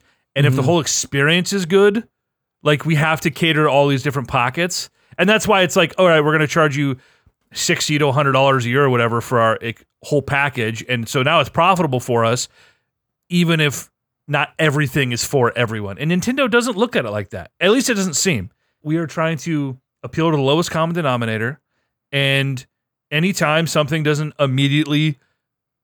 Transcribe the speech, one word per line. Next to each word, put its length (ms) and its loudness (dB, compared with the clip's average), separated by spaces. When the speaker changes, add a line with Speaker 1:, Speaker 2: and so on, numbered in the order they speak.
Speaker 1:
And 100 4
if 80 4
the 60 0
Speaker 2:
Mm-hmm. 60 0
Speaker 1:
whole 140 4
experience 720 -2
is 140 -2
good, 400 4
like, 220 0
we 100 0
have 280 0
to 80 0
cater 340 0
to 60 2
all 180 4
these 160 0
different 240 -4
pockets. 600 -2
And 100 2
that's 200 2
why 140 4
it's 120 0
like, 240 2
"All 80 6
right, 140 6
we're 120 2
gonna 140 2
charge 300 2
you 200 -2
sixty 460 -2
to 80 0
a 60 2
hundred 200 2
dollars 340 2
a 20 -4
year 160 2
or 60 4
whatever 300 0
for 200 0
our, 200 2
like, 240 -10
whole 200 -2
package." 640 -4
And 200 -4
so 140 -2
now 180 2
it's 100 -2
profitable 500 2
for 240 0
us, 240 0
even 320 2
if 300 -2
not 320 -2
everything 540 0
is 120 -4
for 320 0
everyone. 420 -4
And 120 -4
Nintendo 400 0
doesn't 260 0
look 180 -2
at 100 -2
it 60 -6
like 200 -6
that. 200 -14
At 100 2
least 200 2
it 40 0
doesn't 220 -2
seem. 340 -2
We 160 -2
are 80 -4
trying 320 -4
to 400 -6
appeal 280 -2
to 60 2
the 60 0
lowest 280 2
common 240 -2
denominator. 640 -4
And 520 -2
anytime 560 0
something 360 -2
doesn't 360 -2
immediately 800 0